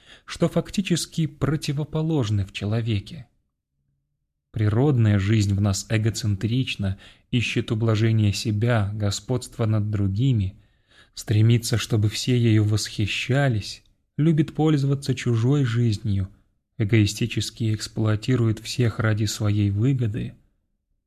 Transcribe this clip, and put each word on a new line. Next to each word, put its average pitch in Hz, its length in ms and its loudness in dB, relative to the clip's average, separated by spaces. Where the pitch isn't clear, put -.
что - 240 -2
фактически 165 800 -2
противоположны 143 1160 -2
в 95 80 -10
человеке. 110 760 -4
Природная 107 680 2
жизнь 101 340 2
в 98 80 0
нас 98 280 0
эгоцентрична, 107 1080 -2
ищет 123 420 -2
ублажения 110 640 2
себя, 107 600 0
господства 110 720 -4
над 107 240 0
другими, 101 680 0
стремится, 113 640 2
чтобы 107 320 0
все - 260 -2
ею 110 280 4
восхищались, 110 1200 -2
любит 156 380 2
пользоваться 139 580 0
чужой 123 520 2
жизнью – 110 640 0
эгоистически 110 920 0
эксплуатирует 110 840 0
всех - 420 -2
ради 110 260 0
своей 104 440 0
выгоды, 117 640 -2